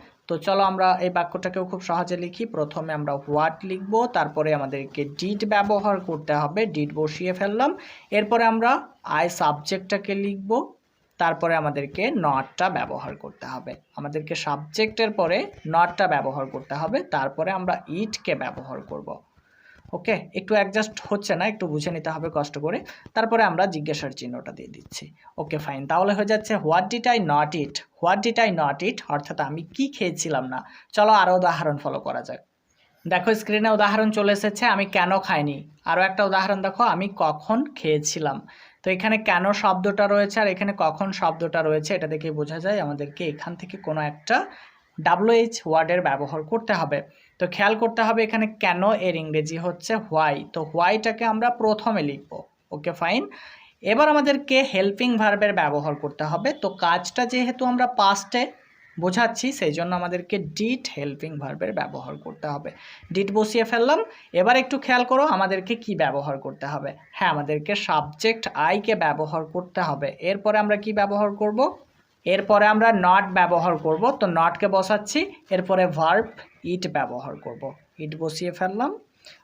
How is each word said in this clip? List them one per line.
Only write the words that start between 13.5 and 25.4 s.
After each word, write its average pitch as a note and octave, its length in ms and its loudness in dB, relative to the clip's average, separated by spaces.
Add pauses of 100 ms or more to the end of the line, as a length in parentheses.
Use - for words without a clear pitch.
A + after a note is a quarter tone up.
আমাদেরকে D3+ 380 -6
সাবজেক্টের G#3+ 760 -2
পরে G#3+ 400 0 (180)
নটটা F3 400 2
ব্যবহার C3+ 380 -2
করতে C3+ 280 -10
হবে, D#3+ 260 -2
তারপরে D3 500 -2
আমরা F#3 380 -2
ইটকে F#3 460 -4
ব্যবহার C3 460 -10
করব। - 420 -12 (680)
ওকে, F3+ 420 -4
একটু F#3 200 -2
অ্যাডজাস্ট G#3 540 0
হচ্ছে G3+ 260 -2
না, F3 120 -2
একটু G#3+ 200 -6
বুঝে D3+ 240 -4
নিতে E3 200 -6
হবে D#3+ 240 -6
কষ্ট D3 240 -4
করে। D#3+ 260 -4 (300)
তারপরে A3+ 280 2
আমরা F#3 240 4
জিজ্ঞাসার D3+ 440 -4
চিহ্নটা B2 420 -12
দিয়ে - 160 -18
দিচ্ছি, - 460 -18 (240)
ওকে D#3 200 -4